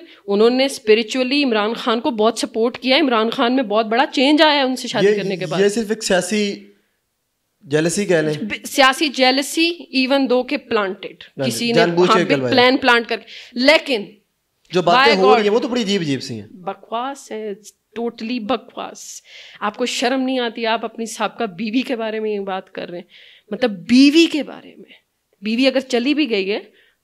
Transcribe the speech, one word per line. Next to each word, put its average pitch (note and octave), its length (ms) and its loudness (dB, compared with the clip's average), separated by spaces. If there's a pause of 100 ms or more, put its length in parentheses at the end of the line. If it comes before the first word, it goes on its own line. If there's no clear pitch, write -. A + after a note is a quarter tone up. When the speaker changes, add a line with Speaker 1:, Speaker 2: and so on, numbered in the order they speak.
(280)
Speaker 1:
उन्होंने A#3 420 4
spiritually B3+ 720 0
इमरान A3 320 0
खान A#3 260 -2
को D4 120 -2
बहुत A3 280 0
सपोर्ट A#3 380 -2
किया। C4 200 0
इमरान A#3+ 320 2
खान A#3+ 240 0
में C4 140 0
बहुत A3 180 0
बड़ा A#3 200 0
चेंज D4 360 2
आया D4 180 4
है C4+ 60 0
उनसे B3+ 220 -4
शादी G3+ 200 0
Speaker 2:
ये, G#3+ 80 4
Speaker 1:
करने G3 220 -4
के F3+ 80 -6
बाद। F3 160 -2
Speaker 2:
ये G3+ 80 4
सिर्फ G#3+ 220 -4
एक A3 120 -6
सियासी G3 380 0 (1200)
जेलसी E3 400 0
कह E3+ 160 2
लें। D#3 260 -2
Speaker 1:
ब-, - 180 -8
सियासी C4+ 440 2
जेलसी, C#4 840 -2
even C4 320 0
though B3 220 0
के C#4+ 80 -4
planted, G3+ 720 -6
Speaker 2:
हाँ, C3+ 160 -6
Speaker 1:
किसी A#3 220 -4
ने, A#3 60 0
Speaker 2:
जानबूझ F3 360 4
Speaker 1:
हाँ, A3 80 4
Speaker 2:
के E3+ 60 2
Speaker 1:
बिग C#4 140 0
Speaker 2:
करवाया। B2+ 160 -2
Speaker 1:
प्लान B3+ 240 4
प्लांट A#3+ 300 2
करके। - 520 -10
लेकिन C4+ 520 2 (600)
Speaker 2:
जो F3 120 0
बातें C4 300 6
Speaker 1:
by F#3+ 60 2
Speaker 2:
हो F#3+ 60 4
रही - 100 6
Speaker 1:
God, A3 80 2
Speaker 2:
हैं, G#3 60 2
वो A3 100 2
तो D4 80 -6
बड़ी A#3+ 160 -2
अजीब G3 180 0
अजीब C#3 180 -2
सी A#2+ 160 -10
हैं। G#2+ 140 -14 (140)
Speaker 1:
बकवास A#3 680 -10
है, G#3+ 240 -8
it's G#3 160 -20 (280)
totally A#3 420 -6
बकवास। - 800 -8 (400)
आपको G#3+ 240 -4
शर्म B3+ 340 -2
नहीं C4 200 -2
आती? A#3 260 -6
आप A3+ 180 -2
अपनी A3+ 240 -10
साबका A3 380 -6
बीवी G#3+ 380 -4
के B3+ 120 -6
बारे A3 240 -6
में G#3+ 120 -4
ये G#3 80 -4
बात F#3+ 300 -8
कर - 200 -12
रहे F3 100 -12
हैं, F3+ 80 -20 (460)
मतलब G3+ 360 -4
बीवी C#4+ 380 6
के D4+ 160 -4
बारे - 360 -16
में। - 140 -20 (480)
बीवी A3+ 240 0
अगर C4 160 0
चली C4 320 -2
भी D4 120 0
गई G3+ 200 -2
है G#3 140 -4 (440)